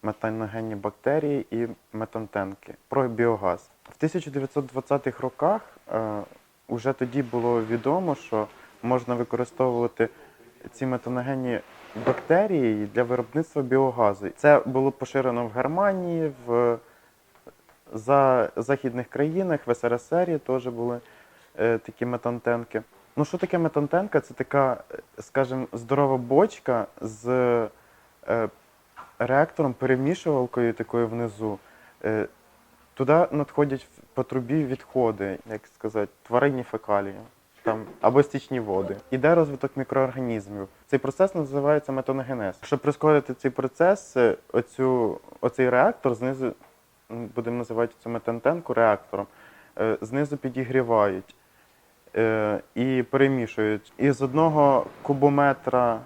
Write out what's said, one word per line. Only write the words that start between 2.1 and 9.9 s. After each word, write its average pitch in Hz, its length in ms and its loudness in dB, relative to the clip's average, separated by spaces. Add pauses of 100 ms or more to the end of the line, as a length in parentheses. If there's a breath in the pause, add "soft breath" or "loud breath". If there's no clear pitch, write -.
про 131 200 0
біогаз. 107 640 0 (220)
В - 40 -20
тисяча 156 340 -4
дев'ятсот 135 360 -4
двадцятих 131 540 -4
роках, 156 420 -2 (300)
е, 107 300 -4 (460)
уже 123 240 -2
тоді 131 300 -4
було 120 400 0
відомо, 120 520 -2
що 107 320 -4 (360 loud breath)
можна 123 320 -2
використовувати 120 920 -2 (640 loud breath)